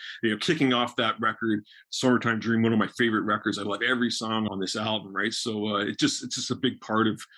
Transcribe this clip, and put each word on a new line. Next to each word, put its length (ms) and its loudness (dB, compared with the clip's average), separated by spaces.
you 80 2
know, 80 0
kicking 360 2
off 240 -2
that 220 0
record, 440 0
Summertime 500 2
Dream, 220 2
one 120 6
of 40 4
my 120 4
favorite 240 2
records. 340 0
I 60 -4
love 180 -4
every 300 2
song 400 -2
on 80 -6
this 160 -4
album, 400 -4
right? 180 -2
So, 360 -4
uh, 160 0
it 140 -4
just, 240 0
it's 120 -8
just 160 -6
a 40 -2
big 260 -2
part 260 2
of 120 -2